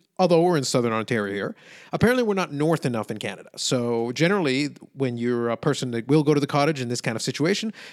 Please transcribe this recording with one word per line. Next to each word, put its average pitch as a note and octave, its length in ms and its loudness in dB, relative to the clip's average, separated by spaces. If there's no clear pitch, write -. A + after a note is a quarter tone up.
although E3+ 240 6
we're F3 140 4
in C#3 80 2
southern A#2+ 300 2
Ontario G#2+ 400 -2
here, G2+ 220 -6
apparently A#3+ 320 4
we're G#3 100 0
not F3 200 -2
north D3+ 320 0
enough A#2 260 -4
in G#2+ 60 -6
Canada. G2+ 400 -10
So A#2+ 560 -2
generally, D3 540 0
when B2+ 240 -4
you're A#2+ 320 0
a A#2 80 -2
person C3 340 -2
that A2+ 160 -4
will D3 160 4
go D3 100 4
to C#3+ 60 4
the C#3 80 0
cottage C#3+ 320 0
in B2 80 -4
this A#2+ 140 -4
kind A2+ 160 -4
of - 40 -6
situation, F#3+ 520 -2